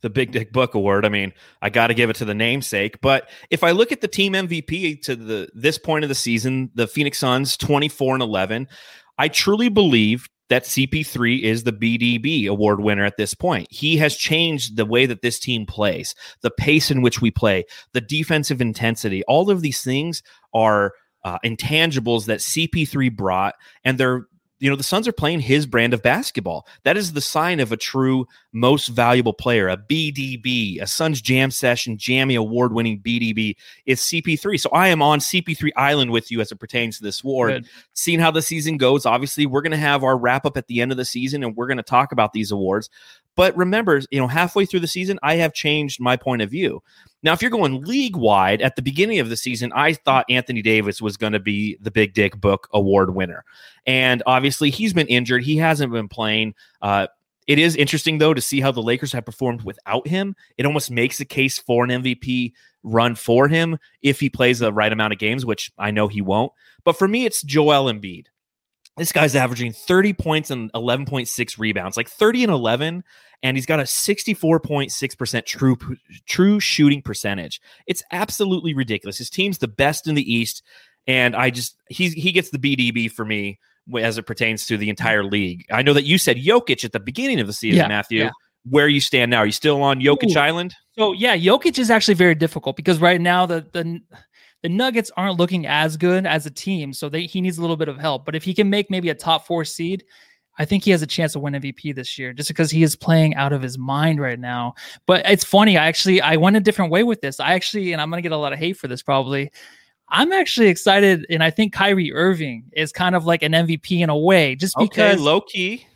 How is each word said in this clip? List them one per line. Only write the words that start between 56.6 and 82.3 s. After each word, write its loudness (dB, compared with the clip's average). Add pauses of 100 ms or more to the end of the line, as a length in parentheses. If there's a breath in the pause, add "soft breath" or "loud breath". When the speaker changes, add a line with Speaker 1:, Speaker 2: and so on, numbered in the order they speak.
Speaker 1:
Uh, 0 (380)
it 2
is 4
interesting, 0
though, 4
to -2
see -2
how 2
the -4
Lakers -2
have -6
performed -6
without -8
him. -4 (220 soft breath)
It -4
almost -6
makes -2
a -8
case -4
for 0
an 0
M -2
V -2
P -4 (280 soft breath)
run 0
for 2
him 0 (240 soft breath)
if 0
he 0
plays 2
the 0
right 0
amount -2
of -10
games, -2
which -6
I -4
know 2
he -4
won't. 0 (320 soft breath)
But 2
for 2
me, 0
it's -4
Joel 2
Embiid. -10 (720)
This -4
guy's 2
averaging -2
thirty 2
points -2
and -8
eleven -2
point -6
six -6
rebounds, -4
like, -4
thirty 2
and 2
eleven, -2 (400 soft breath)
and 0
he's -4
got 2
a -2
sixty-four 0
point -4
six -6
percent -4
true, 0 (480)
true 2
shooting 2
percentage. -6 (240 soft breath)
It's -6 (100)
absolutely -2
ridiculous. -4
His -12
team's -2
the -2
best -2
in 0
the 0
East, -4 (420 soft breath)
and 2
I 0
just, -10 (140)
he's, -2
he -2